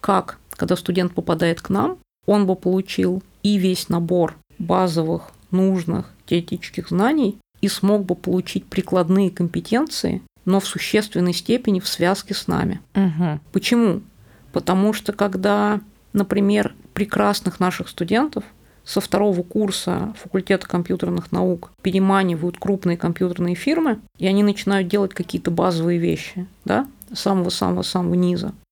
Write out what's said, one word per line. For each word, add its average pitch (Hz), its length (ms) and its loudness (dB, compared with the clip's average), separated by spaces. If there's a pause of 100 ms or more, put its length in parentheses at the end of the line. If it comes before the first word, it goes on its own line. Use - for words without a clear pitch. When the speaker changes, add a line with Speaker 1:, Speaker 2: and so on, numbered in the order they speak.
Speaker 1:
как, - 380 0 (120)
когда 175 260 -2
студент 180 360 -2
попадает 170 480 0
к - 100 -10
нам, 240 260 0 (300)
он 202 200 4
бы 185 80 2
получил 185 680 -2 (220)
и 208 160 2
весь 185 300 0
набор 170 480 0 (240)
базовых, 170 720 0 (180)
нужных 180 600 2 (160)
теоретических 175 640 -4
знаний 214 480 2 (240)
и 202 60 2
смог 202 360 2
бы 180 100 0
получить 185 520 -4
прикладные 185 640 2
компетенции, 180 920 -2 (240)
но 190 160 4
в 190 60 -8
существенной 190 680 0
степени 208 480 0
в - 80 -6
связке 190 460 -2
с - 140 -6
нами. - 320 -2 (140)
Speaker 2:
Мгм. 165 460 2 (120)
Speaker 1:
Почему? 214 500 2 (500)
Потому 190 400 2
что 214 220 -4
когда, 208 680 0 (320)
например, 202 640 2 (180)
прекрасных 202 680 0
наших 180 280 0
студентов 214 560 -2 (400)
со - 160 -2
второго 196 420 2
курса 190 680 -2 (100)
факультета 190 460 -2
компьютерных 175 640 -2
наук 175 380 0 (100)
переманивают 185 800 2
крупные 190 400 0
компьютерные 175 560 -2
фирмы, 277 440 0 (200)
и 175 80 -2
они 196 160 4
начинают 196 460 2
делать 196 260 0
какие-то 175 360 -4
базовые 170 480 2
вещи, 170 480 -2 (200)
да, 214 200 0 (280)
самого-самого-самого 180 1000 0
низа. 180 380 0 (200)